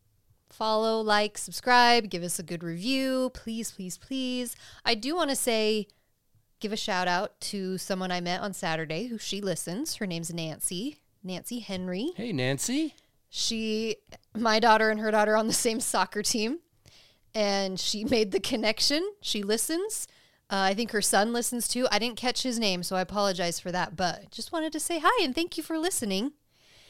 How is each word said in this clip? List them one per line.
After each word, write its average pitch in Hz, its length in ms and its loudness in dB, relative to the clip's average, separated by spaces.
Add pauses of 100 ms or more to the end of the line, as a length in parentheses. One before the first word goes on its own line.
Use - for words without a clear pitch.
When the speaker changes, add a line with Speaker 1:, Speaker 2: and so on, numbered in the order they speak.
(500)
Speaker 1:
follow, 220 500 2
like, 208 380 2
subscribe, 240 720 6
give 175 120 -4
us 175 160 -4
a 190 40 -6
good 170 220 -6
review. 254 680 0
Please, 226 360 -6
please, 185 260 -10
please. 254 600 -4 (280)
I 233 100 4
do 247 200 -2
wanna 294 220 0
say, 220 500 2 (720)
give 202 120 -4
a 220 40 -2
shout 180 320 0
out 180 340 -2
to 185 360 -4
someone 185 320 -4
I 180 100 -2
met 175 200 -2
on 196 120 -4
Saturday 160 540 -4
who 233 120 -8
she 202 220 -6
listens. 190 560 -4
Her 214 100 -4
name's 170 280 -4
Nancy, 175 640 -6 (240)
Nancy 185 380 -8
Henry. 185 560 -4
Speaker 2:
Hey, 233 160 -6
Nancy. 151 600 0 (360)
Speaker 1:
She, 220 680 -2 (400)
my 220 220 4
daughter 220 320 6
and 214 100 0
her 220 100 0
daughter 214 240 4
are - 40 6
on 220 80 2
the 208 60 0
same 220 280 0
soccer 208 420 0
team, 233 360 0 (760)
and 196 460 0
she 214 240 -2
made 214 280 2
the 349 80 2
connection. 269 680 0 (140)
She 208 220 -2
listens. 320 640 -2 (440)
Uh, 202 60 0 (120)
I 196 60 2
think 226 160 -2
her 214 100 0
son 214 320 4
listens 240 340 -2
too. 247 240 0
I 208 80 2
didn't 233 200 -2
catch 240 240 -2
his 240 160 -2
name, 190 240 0
so 180 120 -4
I 185 60 2
apologize 185 580 0
for 180 140 -6
that, 170 240 -2
but 180 340 -4
just - 220 -12
wanted 320 220 -2
to 311 60 -4
say 330 220 -2
hi 403 220 4
and 262 100 -2
thank 339 220 -4
you 320 60 -6
for 320 160 -6
listening. 247 540 -2 (580)